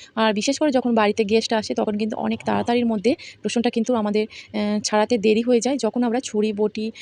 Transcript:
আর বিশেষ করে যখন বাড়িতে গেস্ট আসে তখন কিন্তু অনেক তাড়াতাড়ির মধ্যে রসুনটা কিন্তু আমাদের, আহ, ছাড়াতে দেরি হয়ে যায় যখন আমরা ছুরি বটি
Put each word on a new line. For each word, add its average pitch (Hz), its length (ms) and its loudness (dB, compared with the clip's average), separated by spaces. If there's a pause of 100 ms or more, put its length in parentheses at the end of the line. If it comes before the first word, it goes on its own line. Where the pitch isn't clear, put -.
(160)
আর 220 180 2
বিশেষ 214 260 -2
করে 302 120 2
যখন 247 240 2
বাড়িতে 214 280 2
গেস্ট 226 300 0
আসে 220 220 -2
তখন 214 220 -2
কিন্তু 220 200 -4
অনেক 220 280 -2
তাড়াতাড়ির 226 400 0
মধ্যে 226 300 0 (300)
রসুনটা 226 240 0
কিন্তু 233 240 -2
আমাদের, 214 340 0
আহ, 208 560 -4
ছাড়াতে 214 340 2
দেরি 214 240 4
হয়ে 240 180 4
যায় 254 180 0
যখন 233 260 0
আমরা 240 160 0
ছুরি 214 340 -2
বটি 214 380 -2 (100)